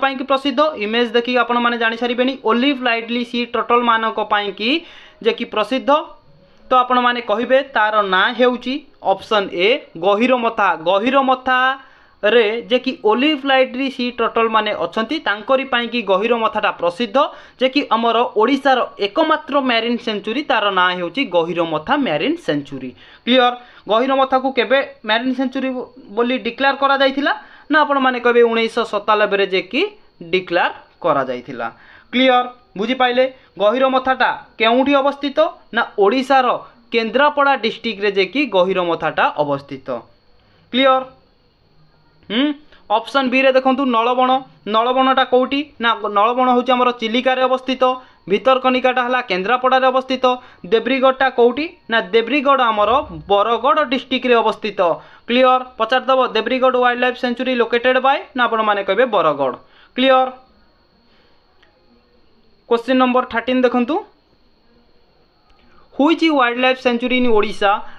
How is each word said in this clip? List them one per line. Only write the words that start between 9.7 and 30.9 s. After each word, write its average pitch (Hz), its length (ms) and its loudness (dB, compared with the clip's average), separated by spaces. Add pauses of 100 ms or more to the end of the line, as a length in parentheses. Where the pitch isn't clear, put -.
ଗହିରମଥା। 220 680 0 (200)
ଗହିରମଥା 262 720 0 (640)
ରେ 214 220 4 (160)
ଯେ 202 180 0
କି 262 120 -4 (120)
olive 262 420 2
ଲାଇଟ୍ରି 262 460 0
ସି 247 200 -6
turtle 226 380 -2
ମାନେ 214 240 0
ଅଛନ୍ତି, 226 460 -4
ତାଙ୍କରି 262 460 -2
ପାଇଁକି 240 360 -2
ଗହିର 196 360 0
ମଥାଟା 208 340 -2
ପ୍ରସିଦ୍ଧ, 196 460 -4 (420)
ଯେ 254 100 2
କି 277 120 0 (100)
ଆମର 233 260 2 (200)
ଓଡ଼ିଶାର 262 420 2 (200)
ଏକମାତ୍ର 302 640 -2
marine 233 360 -2
century, 220 460 -6
ତାର 220 280 0
ନାଁ 185 240 2
ହେଉଛି 180 300 -4
ଗହିର 170 380 0
ମଥା 160 340 -4
marine 226 400 -2
century। 139 520 -6 (360)
Clear? 247 280 4 (360)
ଗହିର 240 260 0
ମଥାକୁ 262 380 0
କେବେ 240 260 0 (260)
marine 240 300 -2
century 262 340 -4 (440)
ବୋଲି 240 240 0
declare 240 380 -2
କରାଯାଇଥିଲା? 277 580 0 (380)
ନା 285 100 2
ଆପଣମାନେ 262 380 0
କହିବେ 240 220 2
ଉଣେଇଶହ 226 440 0
ସତାନବେରେ 208 640 0
ଯେ 185 140 -2
କି 240 200 -4 (400)
declare 180 500 -2 (300)